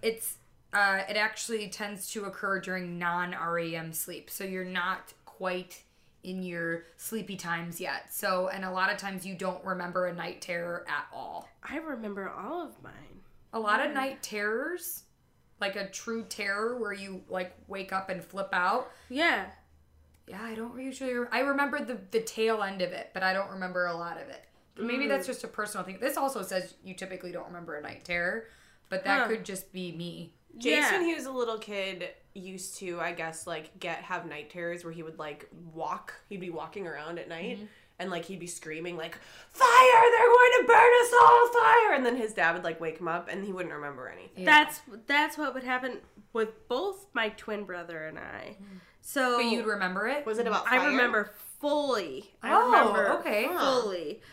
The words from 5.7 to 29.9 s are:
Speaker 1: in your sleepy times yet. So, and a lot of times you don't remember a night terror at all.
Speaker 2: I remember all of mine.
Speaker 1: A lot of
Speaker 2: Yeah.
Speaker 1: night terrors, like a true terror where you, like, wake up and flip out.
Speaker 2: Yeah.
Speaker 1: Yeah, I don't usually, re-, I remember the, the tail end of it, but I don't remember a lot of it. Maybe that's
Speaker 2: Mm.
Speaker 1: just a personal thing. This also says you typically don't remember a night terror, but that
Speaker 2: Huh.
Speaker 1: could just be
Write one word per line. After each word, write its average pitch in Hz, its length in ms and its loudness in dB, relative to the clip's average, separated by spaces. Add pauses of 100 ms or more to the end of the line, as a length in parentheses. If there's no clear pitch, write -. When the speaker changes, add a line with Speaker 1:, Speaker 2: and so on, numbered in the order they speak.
Speaker 1:
in 185 220 -8
your 170 400 -4 (140)
sleepy 202 400 -8
times 170 420 -6
yet. - 340 -8
So, 185 360 2
and 190 160 -6
a 185 60 -4
lot 185 200 2
of 202 60 -2
times 190 280 -8
you 190 100 -8
don't 185 300 -4
remember 180 420 -2
a 175 60 -4
night 170 280 -8
terror 175 460 -6
at 147 260 -4
all. 151 340 -10 (160)
Speaker 2:
I 269 140 -8
remember 220 520 -8
all 262 320 -8
of - 220 -14
mine. - 100 -18 (600)
Speaker 1:
A 226 60 -4
lot 220 200 2
of 277 80 0
Speaker 2:
Yeah. 294 60 -4
Speaker 1:
night 269 280 -4
terrors, 226 800 -6 (580)
like 196 160 -4
a 196 120 -6
true 226 360 -8
terror 214 520 -4
where 214 160 -4
you, 196 360 -12
like, 185 260 -6 (120)
wake 190 260 -8
up 190 160 -4
and 180 140 -6
flip 190 280 -8
out. 190 400 0 (160)
Speaker 2:
Yeah. 254 380 2 (840)
Speaker 1:
Yeah, 196 160 -14
I 226 120 -10
don't 240 240 -10
usually, 262 340 -6
re-, 240 180 -4
I 233 80 0
remember 277 440 0
the, 226 140 -8 (140)
the 226 100 2
tail 220 420 -2
end 196 180 -6
of 180 100 -4
it, - 220 -12
but 190 100 -6
I 190 100 2
don't 196 180 -2
remember 180 360 -4
a 170 80 -4
lot 170 260 -8
of - 60 -14
it. - 160 -18 (360)
Maybe 247 280 -2
that's 277 180 0
Speaker 2:
Mm. 254 60 -6
Speaker 1:
just - 120 -8
a 226 40 -10
personal 208 380 -6
thing. 190 140 -12
This 294 180 -2
also 262 240 -2
says 185 320 -6 (100)
you 190 100 -12
typically 185 380 -12
don't 170 160 -10
remember 170 280 -12
a 147 60 -10
night - 240 -14
terror, 180 420 -4 (420)
but 185 160 -4
that 196 180 2
Speaker 2:
Huh. 226 40 -2
Speaker 1:
could 214 180 -4
just 190 260 -12
be 180 200 -8